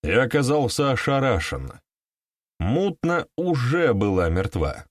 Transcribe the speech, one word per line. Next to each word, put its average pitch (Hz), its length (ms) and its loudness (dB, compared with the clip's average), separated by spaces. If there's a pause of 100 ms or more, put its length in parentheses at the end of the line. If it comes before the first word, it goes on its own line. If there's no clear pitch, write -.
И 76 60 -4
оказался 135 800 2
ошарашен. 120 880 -2 (800)
Мутна 165 680 0 (100)
уже 151 580 0
была 95 340 2
мертва. 82 640 -2